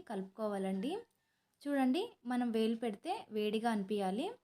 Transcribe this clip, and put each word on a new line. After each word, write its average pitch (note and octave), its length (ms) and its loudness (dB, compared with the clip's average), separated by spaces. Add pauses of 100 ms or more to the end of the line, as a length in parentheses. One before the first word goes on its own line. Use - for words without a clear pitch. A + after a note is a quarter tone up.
(100)
కలుపుకోవాలండి. G3 840 -2 (720)
చూడండి, C#4 420 2 (280)
మనం B3 260 0
వేలు A3+ 260 4
పెడితే A#3 300 -2 (160)
వేడిగా G#3+ 460 0
అనిపించాలి. G3+ 520 0 (160)